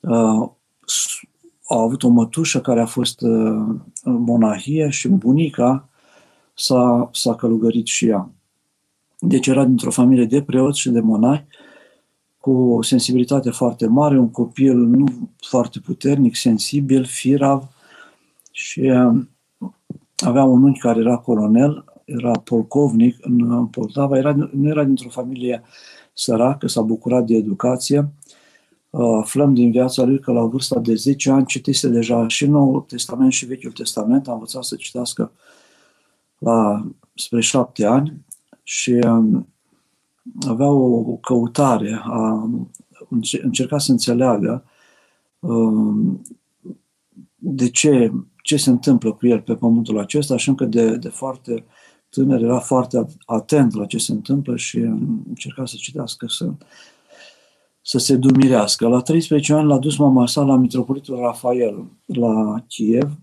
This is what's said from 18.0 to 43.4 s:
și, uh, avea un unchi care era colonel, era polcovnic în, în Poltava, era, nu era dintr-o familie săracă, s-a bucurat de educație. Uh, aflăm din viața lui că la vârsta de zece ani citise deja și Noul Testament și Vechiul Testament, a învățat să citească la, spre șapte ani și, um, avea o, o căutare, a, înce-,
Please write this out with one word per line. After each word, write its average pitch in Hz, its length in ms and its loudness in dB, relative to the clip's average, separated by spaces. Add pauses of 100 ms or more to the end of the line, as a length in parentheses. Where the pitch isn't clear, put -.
și, - 300 -12
uh, 127 420 4 (920)
avea 127 280 2
un 127 180 6
unchi 139 160 4
care 117 220 0
era 120 160 2
colonel, 117 680 2 (200)
era 120 260 -6
polcovnic 117 880 0
în, 120 320 0
în 120 140 0
Poltava, 135 500 -4
era, 143 360 0
nu 143 160 0
era 151 160 0
dintr-o 131 240 0
familie 123 540 -8 (500)
săracă, 123 540 -2
s-a - 140 -2
bucurat 113 460 0
de 113 80 2
educație. 127 800 0 (800)
Uh, 117 300 0
aflăm 135 340 2
din 120 160 4
viața 127 320 0
lui 131 180 2
că 131 120 -4
la 117 120 0
vârsta 123 360 -4
de 113 140 0
zece 139 360 -2
ani 135 160 2
citise 135 420 -4
deja 117 400 0
și 143 180 -2
Noul 139 340 2
Testament 123 520 -2
și 127 140 -4
Vechiul 127 260 -12
Testament, 117 560 -2
a 123 40 -8
învățat 117 320 -12
să 117 120 -8
citească 120 560 -10 (1040)
la, 107 480 0 (280)
spre - 260 -4
șapte 117 440 -2
ani 139 400 0 (380)
și, - 280 -6
um, 117 580 2 (1000)
avea 127 200 0
o, 131 300 4
o 113 200 -4
căutare, 117 880 -2
a, 110 460 -4 (580)
înce-, 120 340 -4